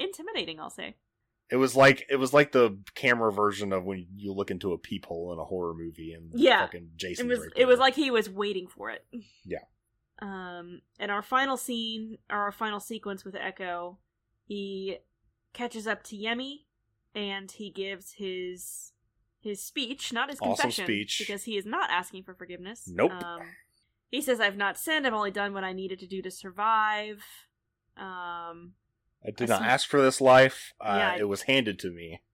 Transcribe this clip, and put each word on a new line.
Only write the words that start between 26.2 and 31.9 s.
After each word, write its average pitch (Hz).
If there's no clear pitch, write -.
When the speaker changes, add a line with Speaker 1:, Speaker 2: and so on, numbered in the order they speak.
Speaker 1:
to 185
survive." 214
Um, 175
Speaker 2:
"I 139
did 123
Speaker 1:
a 113
Speaker 2:
not 107
Speaker 1:
sm- 110
Speaker 2:
ask 127
for 143
this 131
life. 131
Uh, 107
Speaker 1:
Yeah, 98
I 90
Speaker 2:
it 104
was 98
handed 123
to 95